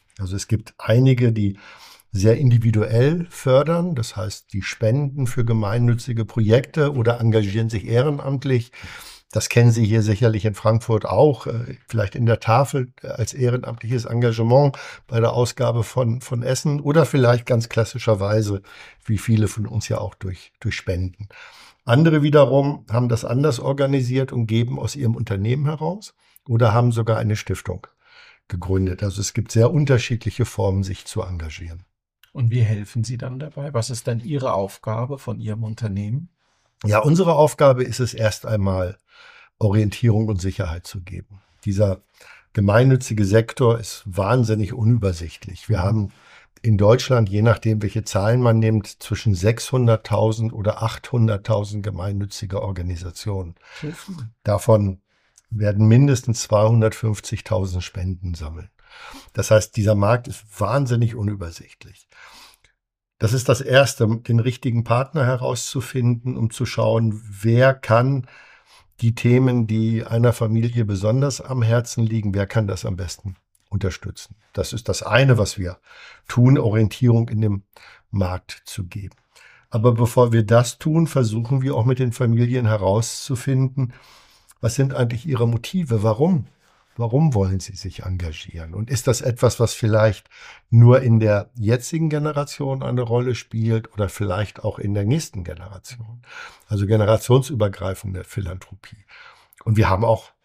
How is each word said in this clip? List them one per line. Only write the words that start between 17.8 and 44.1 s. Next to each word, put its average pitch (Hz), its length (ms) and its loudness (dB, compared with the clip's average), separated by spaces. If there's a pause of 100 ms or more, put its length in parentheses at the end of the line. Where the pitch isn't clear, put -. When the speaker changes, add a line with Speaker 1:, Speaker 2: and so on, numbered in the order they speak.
Speaker 1:
wie 104 140 -2
viele 107 280 2
von 104 200 -6
uns 113 200 -6
ja 107 120 -4
auch 101 160 -10
durch, - 440 -12
durch 104 160 -6
Spenden. 92 540 -6 (560)
Andere 151 380 4
wiederum 143 640 4
haben 123 180 0
das 120 160 -2
anders 131 360 0
organisiert 135 720 0
und 120 160 -2
geben 117 320 0
aus - 160 -6
ihrem 120 200 -2
Unternehmen 113 500 -2
heraus 160 500 -6 (320)
oder 117 260 2
haben 120 180 4
sogar 113 280 0
eine 107 160 0
Stiftung - 500 -8 (640)
gegründet. 92 560 -2
Also 101 180 -4
es - 120 -6
gibt - 180 -4
sehr 117 200 4
unterschiedliche 123 720 0
Formen, 98 360 -2
sich 95 240 -6
zu - 160 -8
engagieren. 85 640 -10 (460)
Speaker 2:
Und 117 200 -2
wie 120 100 2
helfen 107 420 -2
Sie 120 140 -8
dann 127 200 -10
dabei? 143 380 -12
Was 117 160 -4
ist 117 160 -8
dann 117 120 -2
Ihre 135 340 -4
Aufgabe 117 640 -6
von 110 200 -10
Ihrem 107 240 -6
Unternehmen? 110 680 -6 (560)
Speaker 1:
Ja, 104 140 4
unsere 170 340 4
Aufgabe 143 500 4
ist 117 160 -6
es 120 140 -2
erst - 320 -2
einmal, 95 520 -2 (600)
Orientierung 107 680 2
und 104 120 -2
Sicherheit 90 480 -6
zu 95 140 -12
geben. 92 400 -16 (240)
Dieser 98 360 0 (520)
gemeinnützige 110 720 4
Sektor 113 520 2
ist - 280 -12
wahnsinnig 107 680 0